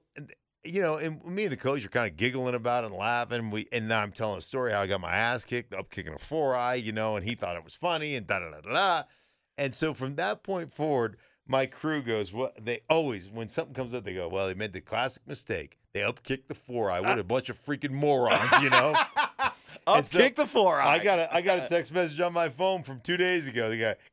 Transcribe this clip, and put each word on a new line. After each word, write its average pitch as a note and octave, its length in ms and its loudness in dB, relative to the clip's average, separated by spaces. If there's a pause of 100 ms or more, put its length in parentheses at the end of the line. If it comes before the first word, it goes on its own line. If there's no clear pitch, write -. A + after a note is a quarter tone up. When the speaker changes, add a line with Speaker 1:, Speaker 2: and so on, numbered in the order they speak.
(160)
Speaker 1:
and, C#3+ 160 -14 (340)
you F3 140 -2
know, D#3+ 160 2
and D#3 300 -6
me F#3 180 -4
and F3+ 80 -2
the B2+ 60 -4
coach C3 260 -2
are G2 60 -10
kinda A#2+ 200 2
giggling B2 440 -2
about A#2+ 300 0
it - 40 -4
and G2 80 -10
laughing. A#2+ 540 -2
We, G#2+ 200 -4
and A2+ 180 -2
now A2 120 2
I'm G#2 120 -2
telling G#2 260 -2
a - 20 -8
story B2 320 -2
how G2+ 80 2
I G2+ 60 2
got F#2+ 140 0
my E2+ 140 -4
ass A#2 300 2
kicked, A#2+ 300 -6
up G2 160 -8
kicking D#2+ 240 -8
a - 40 -12
four D3 380 0
eye, B2 200 0
you A2 160 -4
know, A2 240 0
and F#2+ 120 -4
he A#2+ 60 -4
thought F2+ 220 -4
it E2 80 -10
was D#2+ 100 -20
funny D3+ 420 -2
and G#2+ 100 -8
da G2 120 0
da E2+ 120 -8
da D2+ 120 -16
da G2 100 -8
da. E3+ 300 2 (560)
And C3+ 160 -2
so D#3 180 -2
from C3 240 -6
that F#3+ 260 -2
point F3 300 -6
forward, C3+ 440 0 (300)
my C3+ 200 2
crew D3+ 360 -4
goes, G#2+ 300 -2
"What?" A#2+ 320 -6
They A#2 240 -4
always, C3+ 400 2
when A2 220 -8
something C#3+ 240 -6
comes B2+ 180 -6
up, A#2+ 120 -6
they F#2+ 100 -8
go, F2+ 140 -4
"Well, F#2+ 180 -2
they F#2+ 80 -4
made G2+ 180 -6
the F2+ 80 -10
classic A#2+ 460 -6
mistake. F#2+ 500 -8 (160)
They G2+ 100 -4
up G#2+ 200 -4
kicked C3+ 260 -6
the D3+ 60 -10
four A#2 360 -4
eye. F2+ 100 0
What F3+ 180 2
a G2+ 60 -4
bunch B2+ 260 -2
of A2 80 -12
freaking C#3+ 340 -6
morons," C#3 580 4 (120)
you C#4 80 2
know? D#4 300 6
Speaker 2:
<laughs> D4 40 2 (840)
Speaker 1:
And F#3 200 6
so E3+ 120 2
Speaker 2:
Up A3 60 10
kick C4 120 2
the D4 100 2
four F#3 340 4
eye. C#3 140 6
Speaker 1:
I E3+ 100 4
got G3 140 6
a, D#3+ 160 0
I F3 80 2
got F#3 160 4
a C3+ 100 -4
Speaker 2:
<laughs> - 0 -
Speaker 1:
text D#3+ 240 0
message D#3+ 260 0
on F3 140 0
my E3+ 160 2
phone F3+ 360 0
from C3 160 -12
two F3 180 0
days F3+ 280 2
ago. A#2 220 0
The A2+ 80 0
guy, A2+ 200 0 (160)